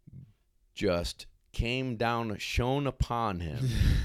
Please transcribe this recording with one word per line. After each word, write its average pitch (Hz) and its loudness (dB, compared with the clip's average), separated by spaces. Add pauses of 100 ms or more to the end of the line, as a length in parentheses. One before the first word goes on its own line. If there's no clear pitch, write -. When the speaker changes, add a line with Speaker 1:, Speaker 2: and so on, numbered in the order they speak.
(760)
Speaker 1:
just 87 -2 (260)
came 127 -2
down, 117 0
shone 135 0
upon 117 -2
him. 87 -2
Speaker 2:
<laughs> 107 2 (260)